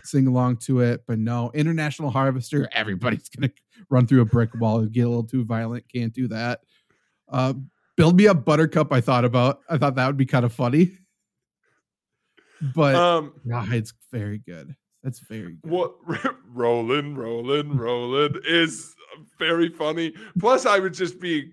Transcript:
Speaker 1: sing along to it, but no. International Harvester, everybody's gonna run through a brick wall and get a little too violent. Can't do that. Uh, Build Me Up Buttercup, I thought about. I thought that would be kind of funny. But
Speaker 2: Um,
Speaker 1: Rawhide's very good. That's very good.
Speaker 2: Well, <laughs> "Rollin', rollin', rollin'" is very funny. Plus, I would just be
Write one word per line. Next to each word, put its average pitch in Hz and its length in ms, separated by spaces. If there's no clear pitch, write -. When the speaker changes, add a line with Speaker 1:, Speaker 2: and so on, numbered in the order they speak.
Speaker 1:
sing 135 240
along 123 320
to 127 200
it, 120 280
but 113 120
no. 120 340
International 151 560
Harvester, 135 600
everybody's 110 580
gonna 127 220
run 127 180
through 131 140
a 113 40
brick 113 300
wall 113 240
and 110 140
get 120 80
a 120 80
little 117 160
too 123 180
violent. 113 400
Can't 117 200
do 127 160
that. 117 320
Uh, 131 260
Build 165 180
Me 208 120
Up 170 180
Buttercup, 151 480
I 123 80
thought 123 240
about. 123 340
I 160 80
thought 135 180
that 131 120
would 139 100
be 135 80
kind 123 200
of 117 80
funny. 147 400
But 143 220
Speaker 2:
Um, 170 380
Speaker 1:
Rawhide's 117 480
very 104 280
good. 87 360
That's 131 160
very 87 420
good. 160 100
Speaker 2:
Well, 180 240
<laughs> - 240
"Rollin', 120 680
rollin', 131 600
rollin'" 123 680
is 160 500
very 170 320
funny. 160 440
Plus, 254 260
I 202 140
would 185 140
just 170 260
be 160 340